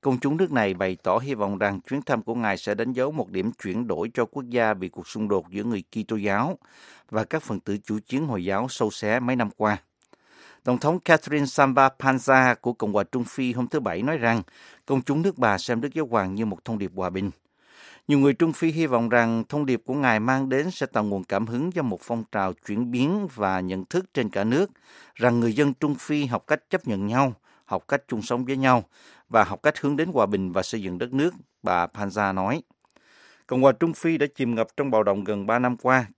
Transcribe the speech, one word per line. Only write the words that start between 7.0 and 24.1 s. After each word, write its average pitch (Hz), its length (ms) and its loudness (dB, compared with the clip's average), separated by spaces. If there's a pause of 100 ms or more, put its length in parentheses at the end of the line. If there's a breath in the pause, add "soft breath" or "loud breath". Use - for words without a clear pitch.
và 110 140 -2
các 156 200 -6
phần 101 160 -6
tử 101 180 -4
chủ 107 220 -6
chiến 139 280 -4
Hồi 101 180 -4
giáo 98 240 -2
sâu 110 220 -2
xé 110 280 -2
mấy 123 160 -2
năm 117 220 0
qua. 107 200 0 (840 soft breath)
Tổng 123 140 0
thống 156 220 0
Catherine 147 460 2
Samba 135 440 4 (100)
Panza 131 640 4
của 123 120 -2
Cộng 104 200 -4
hòa 101 100 2
Trung 123 200 -4
Phi 123 300 -4
hôm 123 140 -2
thứ 156 120 -2
Bảy 98 220 -4
nói 151 160 -2
rằng 113 240 2 (440 loud breath)
công 135 160 2
chúng 147 200 -2
nước 185 160 0
bà 110 200 4
xem 117 240 -2
Đức 139 120 -6
Giáo 156 140 -2
hoàng 98 280 0
như 110 100 -2
một 98 200 -6
thông 113 120 -6
điệp 95 180 -6
hòa 92 140 -4
bình. 95 220 -4 (760 loud breath)
Nhiều 143 120 4
người 139 140 6
Trung 165 200 2
Phi 165 180 0
hy 160 140 0
vọng 117 240 2
rằng 117 400 4
thông 147 160 -2
điệp 123 200 0
của 127 80 -4
ngài 127 260 2
mang 131 300 0
đến 143 220 0
sẽ - 140 -4
tạo 110 180 -2
nguồn 101 200 -2
cảm 101 240 -2
hứng 127 240 -4
cho 170 120 -4
một 104 180 -4
phong 117 300 -6
trào 95 220 -2
chuyển 117 380 -4
biến 165 440 0
và 95 240 0
nhận 95 260 -4
thức - 280 -4